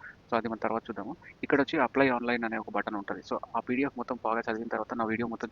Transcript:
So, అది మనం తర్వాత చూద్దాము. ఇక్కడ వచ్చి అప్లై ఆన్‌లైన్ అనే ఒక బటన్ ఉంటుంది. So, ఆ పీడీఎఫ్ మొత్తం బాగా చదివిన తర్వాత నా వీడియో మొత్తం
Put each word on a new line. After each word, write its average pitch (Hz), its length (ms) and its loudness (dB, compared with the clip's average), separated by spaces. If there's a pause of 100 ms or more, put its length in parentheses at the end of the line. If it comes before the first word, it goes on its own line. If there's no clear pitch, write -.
(320)
So, 117 60 2
అది 113 100 0
మనం 113 100 -2
తర్వాత 113 260 0
చూద్దాము. 110 320 -6 (280)
ఇక్కడ - 180 4
వచ్చి - 180 0
అప్లై 139 300 6
ఆన్‌లైన్ 120 340 2
అనే 110 140 -2
ఒక 107 120 -6
బటన్ 104 260 -2
ఉంటుంది. 98 260 -4 (120)
So, 113 60 0 (180)
ఆ - 20 2
పీడీఎఫ్ 127 380 0
మొత్తం 120 260 -4
బాగా 113 160 2
చదివిన 113 280 -2
తర్వాత 110 260 -2
నా 117 120 0
వీడియో 110 220 0
మొత్తం 117 240 -4